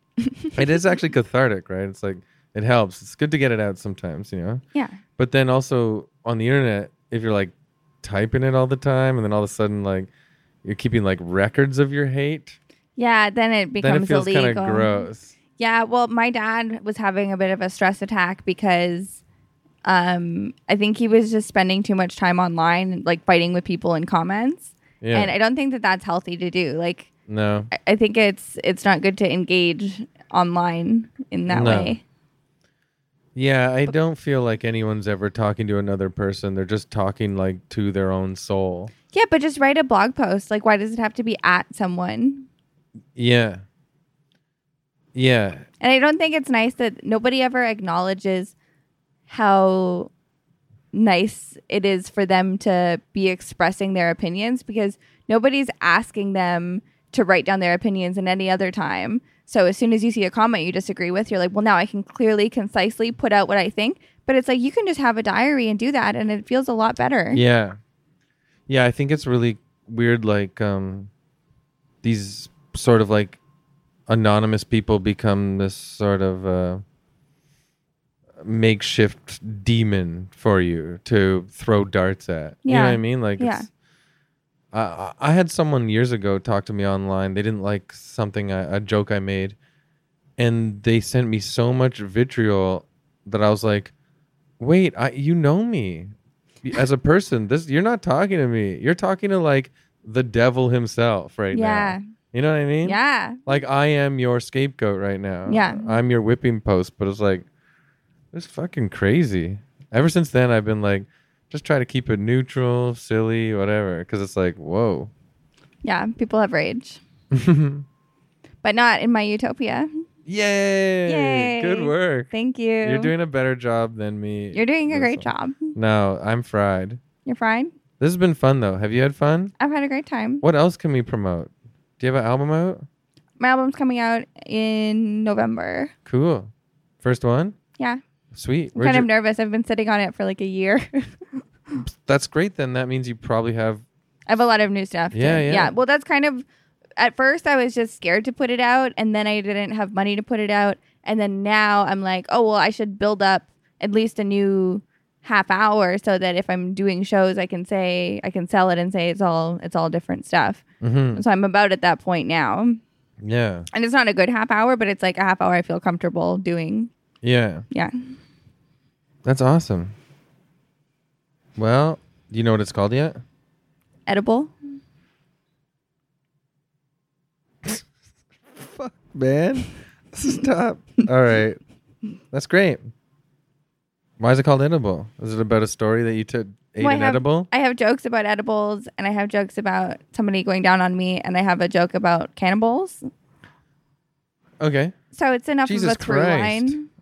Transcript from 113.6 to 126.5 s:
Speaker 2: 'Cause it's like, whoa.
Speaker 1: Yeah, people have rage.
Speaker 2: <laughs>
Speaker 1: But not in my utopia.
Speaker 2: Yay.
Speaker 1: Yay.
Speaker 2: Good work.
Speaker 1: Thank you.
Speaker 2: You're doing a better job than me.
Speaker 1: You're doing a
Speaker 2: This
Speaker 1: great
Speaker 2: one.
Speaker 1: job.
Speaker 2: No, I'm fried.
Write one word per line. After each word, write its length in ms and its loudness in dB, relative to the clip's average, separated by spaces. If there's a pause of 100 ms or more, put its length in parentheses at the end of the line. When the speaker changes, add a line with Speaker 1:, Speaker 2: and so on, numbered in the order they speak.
Speaker 2:
'Cause 160 -4
it's 140 -8
like, 200 0
whoa. 540 -2 (720)
Speaker 1:
Yeah, 240 -2 (100)
people 240 0
have 140 0
rage. 460 -4 (300)
Speaker 2:
<laughs> 80 2 (1200)
Speaker 1:
But 140 0
not 260 4
in 100 2
my 100 2
utopia. 640 -2 (360)
Speaker 2:
Yay. 840 0
Speaker 1:
Yay. 520 0
Speaker 2:
Good 220 0
work. 460 0
Speaker 1:
Thank 280 -2
you. 120 0
Speaker 2:
You're 280 0
doing 220 0
a 60 -2
better 300 0
job 400 -2
than 240 -6
me. 320 -6
Speaker 1:
You're 140 0
doing 260 0
a 20 -2
Speaker 2:
This 60 -2
Speaker 1:
great 240 -2
Speaker 2:
one. 120 -4
Speaker 1:
job. 140 -6 (240)
Speaker 2:
No, 480 2
I'm 220 -2
fried. 540 -2 (260)